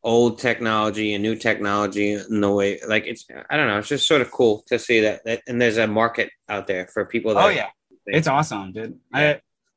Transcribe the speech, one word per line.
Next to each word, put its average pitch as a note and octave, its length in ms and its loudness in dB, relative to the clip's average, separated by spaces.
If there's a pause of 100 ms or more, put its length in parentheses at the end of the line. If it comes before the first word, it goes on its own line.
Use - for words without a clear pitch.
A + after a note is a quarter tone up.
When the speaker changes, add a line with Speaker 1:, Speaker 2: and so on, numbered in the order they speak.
Speaker 1:
old A#2 360 4
technology G#2+ 760 0
and G2+ 80 -4
new A2 140 0
technology G#2 760 0
in G#2 280 -2
the G2+ 120 2
way, G2+ 340 0
like, G#2+ 200 0
it's, - 200 -12 (220)
I D3 80 -2
don't C#3+ 120 2
know, G#2 100 0
it's A2 100 -6
just - 180 0
sort D3+ 140 4
of A#2+ 100 -2
cool A2 360 2
to A#2+ 120 0
see A2+ 220 2
that, G#2+ 240 0
that, A2+ 220 -4
and B2 160 -4
there's A2+ 160 2
a A2 80 2
market A2 440 0 (180)
out G2+ 180 -6
there F#2 260 -4
for G#2 140 -4
people A2 280 -2
that E3 100 4
Speaker 2:
Oh, G#3 40 6
yeah. B2+ 200 0 (380)
It's D3+ 220 0
awesome, A#2+ 440 -2
dude. A2 260 -12 (160)
Speaker 1:
Yeah. C3+ 60 0
Speaker 2:
I, D3 200 2 (360)